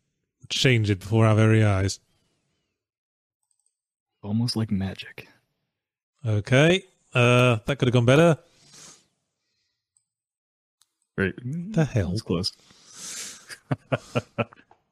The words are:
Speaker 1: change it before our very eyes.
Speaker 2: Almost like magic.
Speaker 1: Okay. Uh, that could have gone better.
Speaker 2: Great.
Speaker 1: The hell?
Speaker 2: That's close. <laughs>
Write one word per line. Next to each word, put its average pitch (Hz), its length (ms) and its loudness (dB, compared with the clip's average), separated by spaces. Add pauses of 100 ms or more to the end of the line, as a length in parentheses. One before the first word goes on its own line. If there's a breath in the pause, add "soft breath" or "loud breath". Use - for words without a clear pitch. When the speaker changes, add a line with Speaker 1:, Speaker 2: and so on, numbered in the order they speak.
(500)
Speaker 1:
change 117 400 2
it 98 100 -2
before 110 280 0
our 107 80 4
very 110 280 4
eyes. 98 360 -2 (2250)
Speaker 2:
Almost 113 340 -4
like 110 140 -6
magic. - 560 -8 (1000)
Speaker 1:
Okay. 131 580 0 (300)
Uh, 123 520 4
that 143 120 -4
could 127 100 -2
have 117 60 2
gone 120 120 2
better. 151 320 6 (2750 soft breath)
Speaker 2:
Great. 92 200 -2 (360)
Speaker 1:
The 165 140 0
hell? 104 240 -4
Speaker 2:
That's 98 120 -8
close. 90 360 -4
<laughs> - 40 -20 (2250 loud breath)